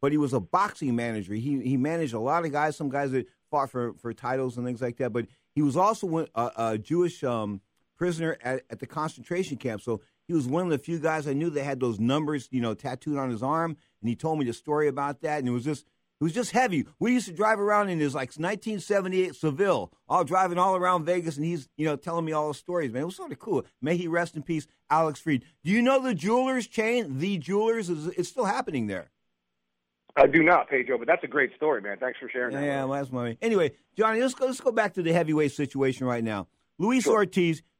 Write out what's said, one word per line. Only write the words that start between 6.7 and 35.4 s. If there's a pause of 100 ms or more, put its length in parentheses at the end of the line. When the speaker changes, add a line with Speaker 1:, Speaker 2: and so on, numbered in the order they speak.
Speaker 1:
Jewish,
um, (360)
prisoner
at,
at
the
concentration
camp.
So (260)
he
was
one
of
the
few
guys
I
knew
that
had
those
numbers,
you
know,
tattooed
on
his
arm. (240)
And
he
told
me
the
story
about
that.
And
it
was
just – (320)
it
was
just
heavy. (120)
We
used
to
drive
around
in
his,
like,
nineteen
seventy-eight
Seville, (160)
all
driving
all
around
Vegas.
And
he's,
you
know,
telling
me
all
the
stories,
man.
It
was
sort
of
cool. (160)
May
he
rest
in
peace, (220)
Alex
Freed. (180)
Do
you
know
the
Jewelers
chain,
The
Jewelers?
Is,
it's
still
happening
there. (1040)
Speaker 2:
I
do
not,
Pedro,
but
that's
a
great
story,
man.
Thanks
for
sharing
that
Speaker 1:
Yeah,
Speaker 2:
with
us.
Speaker 1:
well,
that's
my,
anyway, (220)
Johnny,
let's
go,
let's
go
back
to
the
heavyweight